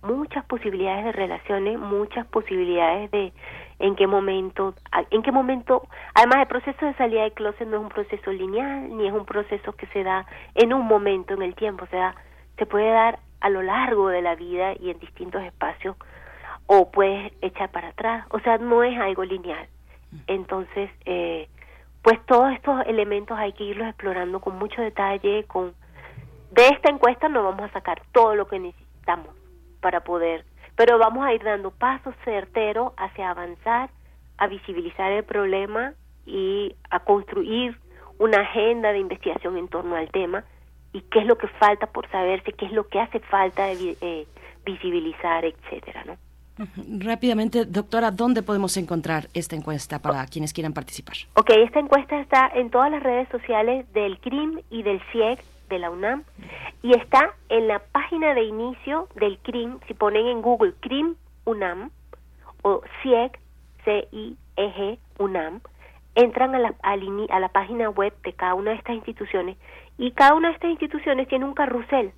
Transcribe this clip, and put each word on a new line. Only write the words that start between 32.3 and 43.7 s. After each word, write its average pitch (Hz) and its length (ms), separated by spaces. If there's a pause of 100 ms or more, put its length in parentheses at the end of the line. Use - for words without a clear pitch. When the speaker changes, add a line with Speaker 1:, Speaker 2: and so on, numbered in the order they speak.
Speaker 1:
hacia - 340
avanzar, 175 600 (480)
a 202 80
visibilizar 190 640
el 214 120
problema 208 680 (320)
y 196 500 (160)
a 180 100
construir 214 760 (420)
una 214 220
agenda 220 520
de 202 80
investigación 185 580
en 180 100
torno 175 280
al 160 140
tema 190 340 (480)
y 196 100
qué - 180
es 208 60
lo 453 100
que 427 120
falta 208 400
por - 220
saberse, 185 420
qué - 140
es 190 60
lo 214 160
que 190 120
hace 226 200
falta 196 460
de 190 100